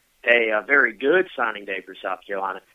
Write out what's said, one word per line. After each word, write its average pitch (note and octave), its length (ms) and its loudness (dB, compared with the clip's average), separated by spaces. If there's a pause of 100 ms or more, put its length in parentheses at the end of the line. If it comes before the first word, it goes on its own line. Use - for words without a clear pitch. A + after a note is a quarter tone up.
(240)
a, A#2+ 260 4
a G#2+ 120 0
very B2+ 300 2
good D3 420 2
signing A2 300 -6
day G2 160 -8
for F#2+ 140 -16
South F#2+ 320 -8
Carolina. F#2+ 340 -6 (140)